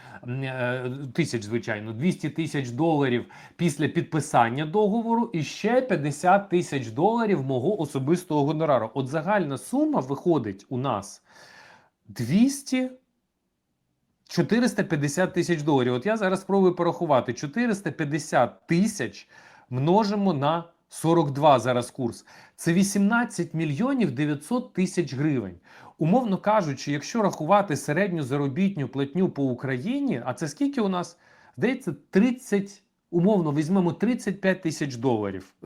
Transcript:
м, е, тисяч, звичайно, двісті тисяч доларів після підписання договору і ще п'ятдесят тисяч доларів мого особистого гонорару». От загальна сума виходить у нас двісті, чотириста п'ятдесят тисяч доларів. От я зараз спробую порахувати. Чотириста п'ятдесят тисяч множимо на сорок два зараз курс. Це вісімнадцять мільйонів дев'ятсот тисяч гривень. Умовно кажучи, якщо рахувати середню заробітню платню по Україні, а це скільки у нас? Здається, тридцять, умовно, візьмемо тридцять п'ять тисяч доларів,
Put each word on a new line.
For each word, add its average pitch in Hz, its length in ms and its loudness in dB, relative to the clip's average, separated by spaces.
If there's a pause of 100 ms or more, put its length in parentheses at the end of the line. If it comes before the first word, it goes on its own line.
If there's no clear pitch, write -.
(280)
м, 131 140 -6
е, 127 480 -4 (240)
тисяч, 123 300 -2
звичайно, 110 480 -4
двісті 147 380 -2
тисяч 147 400 -4
доларів 139 540 0 (320)
після 151 320 0
підписання 143 800 0
договору 220 640 0
і 160 100 -2
ще 233 380 0
п'ятдесят 180 680 2
тисяч 160 380 -2
доларів 180 580 2
мого 135 360 0
особистого 147 640 0
гонорару». 147 500 0
От 135 140 -2
загальна 156 500 -2
сума 285 420 -2
виходить 135 680 -2
у 127 100 -6
нас 120 440 -4 (840)
двісті, 247 840 0 (1400)
чотириста 208 540 2
п'ятдесят 151 500 0
тисяч 165 300 0
доларів. 131 320 2
От 127 120 -4
я 220 100 0
зараз 190 240 0
спробую 190 340 4
порахувати. 165 600 2
Чотириста 196 560 -2
п'ятдесят 147 760 -2
тисяч 170 640 -2 (420)
множимо 196 640 2
на 156 320 0 (240)
сорок 160 420 2
два 143 280 6
зараз 120 320 0
курс. 117 360 -6 (300)
Це - 160 0
вісімнадцять 202 800 0
мільйонів 165 580 0
дев'ятсот 151 600 -2
тисяч 175 420 -2
гривень. 123 400 -2 (440)
Умовно 190 400 2
кажучи, 165 540 0
якщо 151 300 -2
рахувати 190 540 2
середню 170 460 -2
заробітню 143 640 -2
платню 143 400 0
по 139 160 -2
Україні, 135 800 -2
а 127 100 -4
це 160 140 -6
скільки 277 320 -2
у 202 80 0
нас? 180 300 -6 (380)
Здається, 185 380 -2 (160)
тридцять, 202 720 2 (280)
умовно, 170 420 4
візьмемо 165 400 2
тридцять 214 480 -2
п'ять 190 220 0
тисяч 147 340 -4
доларів, 107 580 -2 (120)